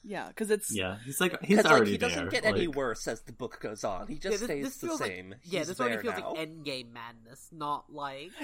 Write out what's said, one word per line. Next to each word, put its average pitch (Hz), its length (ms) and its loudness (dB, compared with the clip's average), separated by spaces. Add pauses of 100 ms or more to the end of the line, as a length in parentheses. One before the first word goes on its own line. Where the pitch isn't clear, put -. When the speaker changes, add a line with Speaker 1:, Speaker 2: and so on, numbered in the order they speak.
Speaker 1:
Yeah, 170 300 -8
'cause 214 180 -4
it's 208 240 2
Speaker 2:
Yeah, 95 300 0
he's 135 160 -4
like, 180 140 4 (100)
he's 202 140 6
Speaker 3:
'Cause, 214 80 10
like, - 80 10
Speaker 2:
already 110 180 8
Speaker 3:
he 95 60 2
doesn't 85 320 0
Speaker 2:
there, - 120 0
Speaker 3:
get - 40 2
any 170 220 4
Speaker 2:
like 139 100 -4
Speaker 3:
worse 123 280 -2
as 117 180 -4
the 117 100 -14
book - 260 -8
goes 107 240 -8
on. 101 240 -2
He 127 80 -6
just - 80 -8
Speaker 4:
Yeah, 190 140 -2
this, 196 60 -2
Speaker 3:
stays 147 200 -2
Speaker 4:
this 135 140 -6
Speaker 3:
the 330 100 -6
Speaker 4:
feels 320 120 0
Speaker 3:
same. 92 320 -4
Speaker 4:
like, - 120 -14
yeah, 175 160 -2
Speaker 3:
He's 151 80 -2
Speaker 4:
this - 140 -6
already 240 140 2
Speaker 3:
there 214 80 -4
Speaker 4:
feels 196 160 -2
Speaker 3:
now. - 160 -6
Speaker 4:
like 160 140 -4
endgame 135 440 -8
madness, 117 580 -16
not 147 420 -4
like 143 380 -8 (120)